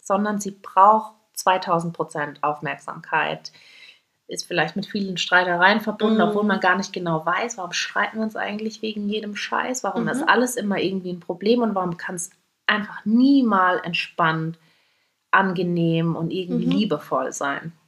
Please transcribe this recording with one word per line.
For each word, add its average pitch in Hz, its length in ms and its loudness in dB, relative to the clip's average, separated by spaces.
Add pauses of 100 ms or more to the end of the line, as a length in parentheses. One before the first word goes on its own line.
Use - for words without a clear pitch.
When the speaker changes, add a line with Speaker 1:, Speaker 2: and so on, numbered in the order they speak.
Speaker 1:
sondern 202 380 0
sie 190 120 -8
braucht 214 600 4 (200)
zweitausend 175 600 0
Prozent 147 480 -6
Aufmerksamkeit, 151 1080 -4 (760)
ist 185 200 -12
vielleicht 170 280 -2
mit 202 120 -6
vielen 190 320 -6
Streitereien 180 640 4
verbunden, 220 420 0
Speaker 2:
Mhm. 170 60 4
Speaker 1:
obwohl 208 160 0
man 196 160 2
gar 185 160 4
nicht 196 180 -6
genau 165 320 -2
weiß, 202 320 -4
warum 180 140 -8
streiten - 460 -4
wir 220 60 -2
uns 214 120 -6
eigentlich 208 440 -6
wegen 208 280 -6
jedem 208 280 -6
Scheiß, - 480 -4
warum 208 200 -2
Speaker 2:
Mhm. - 40 0
Speaker 1:
ist 240 140 -2
alles 247 340 2
immer 202 220 -2
irgendwie 185 340 -4
ein 175 80 -10
Problem 202 400 0
und 214 140 0
warum 180 240 -2
kann's - 320 -10 (360)
einfach 208 380 -4
nie 262 380 6
mal 185 420 2
entspannt, 165 760 -2 (720)
angenehm 170 880 2
und 165 140 -4
irgendwie 185 340 -4
Speaker 2:
Mhm. 170 80 2
Speaker 1:
liebevoll 151 600 0
sein. 143 400 -6 (160)